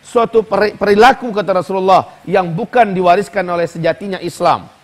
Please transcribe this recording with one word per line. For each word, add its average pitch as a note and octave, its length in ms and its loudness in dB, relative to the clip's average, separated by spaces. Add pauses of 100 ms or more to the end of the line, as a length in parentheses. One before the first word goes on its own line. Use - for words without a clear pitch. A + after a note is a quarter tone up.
suatu A3+ 440 0
peri-, G#3 320 -2
perilaku, G#3+ 560 2
kata F#3 280 -2
Rasulullah, F#3+ 640 0
yang F3+ 280 -2
bukan G#3+ 400 0
diwariskan F#3 520 0
oleh E3+ 200 -4
sejatinya E3 560 -6
Islam. E3 480 -2 (140)